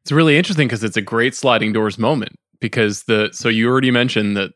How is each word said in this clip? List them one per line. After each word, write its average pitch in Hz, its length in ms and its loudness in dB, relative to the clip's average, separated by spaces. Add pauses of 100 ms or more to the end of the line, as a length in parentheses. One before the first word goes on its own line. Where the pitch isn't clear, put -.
It's - 80 -12
really 151 260 6
interesting 156 320 2
'cause 110 140 -4
it's 110 140 -4
a 107 60 -2
great 117 340 -2
sliding 110 360 2
doors 107 240 -2
moment, 117 360 -2 (280)
because 107 440 -2
the, 107 280 0
so - 160 -6
you 113 220 0
already 131 200 2
mentioned 120 460 0
that 98 200 -4